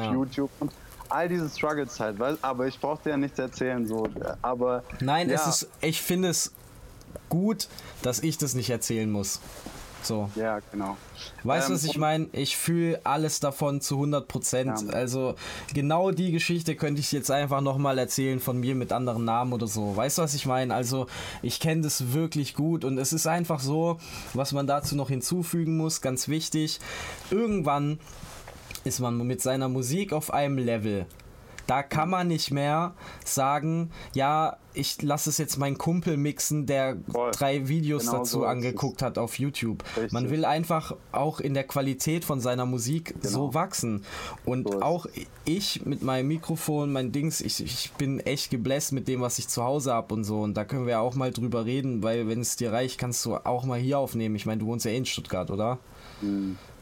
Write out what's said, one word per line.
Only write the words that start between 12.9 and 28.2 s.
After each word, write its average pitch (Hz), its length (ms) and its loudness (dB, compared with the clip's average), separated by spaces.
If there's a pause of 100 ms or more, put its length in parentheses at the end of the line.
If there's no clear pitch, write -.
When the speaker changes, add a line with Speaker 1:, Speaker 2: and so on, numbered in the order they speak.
Speaker 2:
alles 151 360 2
davon 143 400 0
zu - 160 -2
hundert 143 320 0
Prozent. 127 640 0
Speaker 1:
Ja. - 40 -2
Speaker 2:
Also 127 420 0 (360)
genau 156 380 4
die 180 220 2
Geschichte 165 420 2
könnte 147 260 0
ich - 120 0
jetzt 143 180 0
einfach 139 320 2
nochmal 139 360 2
erzählen 131 420 2
von 127 200 0
mir 127 140 2
mit 123 180 0
anderen 117 320 0
Namen 123 300 2
oder 117 120 0
so. 104 300 0
Weißt 131 220 2
du, 175 40 2
was 147 120 2
ich 143 100 -4
mein? 127 260 2
Also 123 360 0 (340)
ich - 200 -2
kenn 160 220 4
das 135 300 0
wirklich 156 420 0
gut 165 300 2
und 131 140 2
es 131 160 2
ist 156 120 2
einfach 165 340 2
so, 160 380 2 (360)
was 135 180 0
man 139 140 2
dazu 143 300 2
noch 135 120 0
hinzufügen 160 680 2
muss, 160 240 0
ganz 127 260 0
wichtig, 156 520 0 (500)
irgendwann 156 680 2 (840)